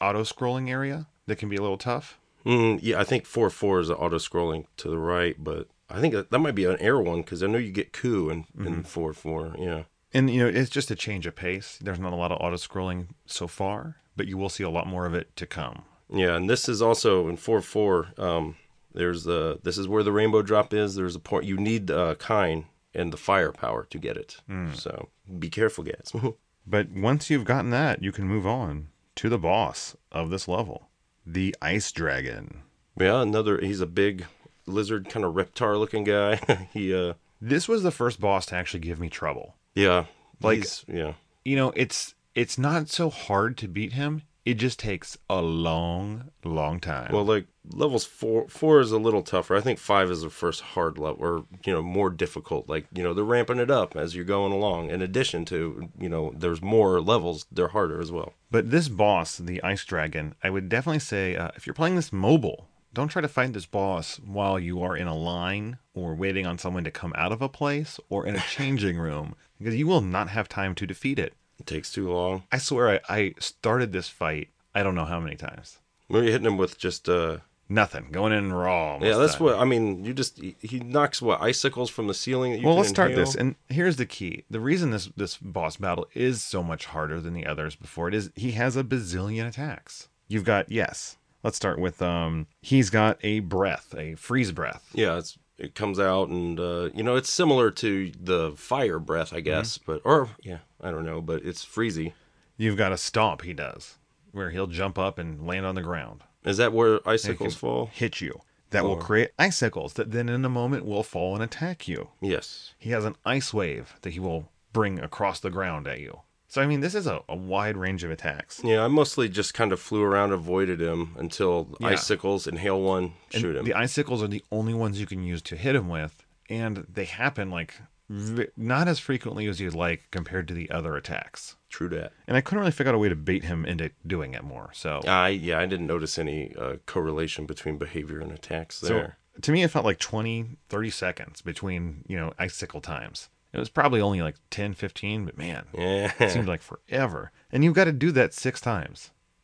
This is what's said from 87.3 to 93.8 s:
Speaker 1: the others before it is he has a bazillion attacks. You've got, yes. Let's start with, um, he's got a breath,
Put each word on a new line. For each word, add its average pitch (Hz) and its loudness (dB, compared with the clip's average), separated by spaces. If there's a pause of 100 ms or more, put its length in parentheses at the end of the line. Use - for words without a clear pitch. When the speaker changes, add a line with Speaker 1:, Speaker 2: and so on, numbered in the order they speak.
Speaker 1:
the 82 -8
others 76 -4
before 82 -6
it 95 0
is 104 -2
he 120 -4
has 120 0
a 135 0
bazillion 110 -4
attacks. - -12 (180)
You've 104 -2
got, 101 4
yes. - -2 (240)
Let's - -2
start 92 0
with, 90 -2
um, 82 0 (140)
he's 131 6
got 107 4
a 107 0
breath, 95 -2